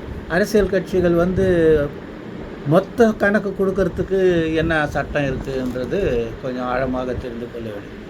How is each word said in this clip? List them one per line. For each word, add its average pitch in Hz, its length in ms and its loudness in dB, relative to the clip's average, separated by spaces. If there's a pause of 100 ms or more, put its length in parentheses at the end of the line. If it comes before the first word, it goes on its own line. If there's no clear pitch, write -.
(280)
அரசியல் 196 420 2
கட்சிகள் 180 420 2
வந்து 180 320 2 (1200)
மொத்த 208 460 4
கணக்கு 202 420 0
கொடுக்கறதுக்கு 185 640 0 (360)
என்ன 160 320 2
சட்டம் 143 380 -2
இருக்குன்றது 127 1000 -2 (160)
கொஞ்சம் 127 220 -6
ஆழமாக 127 480 -2
தெரிந்து 117 400 -8
கொள்ள 117 160 -8
வேண்டும். 104 280 -12 (140)